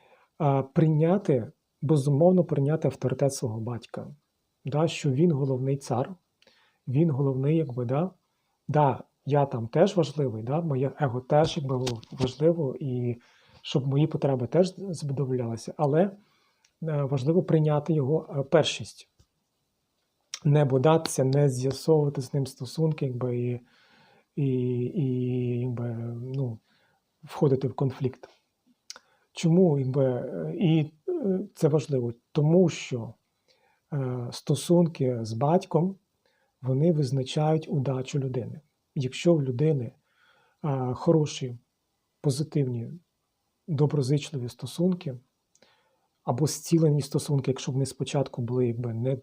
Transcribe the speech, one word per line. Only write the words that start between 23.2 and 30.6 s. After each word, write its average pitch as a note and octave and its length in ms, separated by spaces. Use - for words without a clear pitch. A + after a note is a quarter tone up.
і, B2 240
і, C#3+ 100
і, B2+ 580
якби, A#2+ 300
ну, B2 240
входити C#3 440
в - 60
конфлікт. - 560
Чому, E3 460
якби, C3 260
е, B2+ 540
і, D#3 320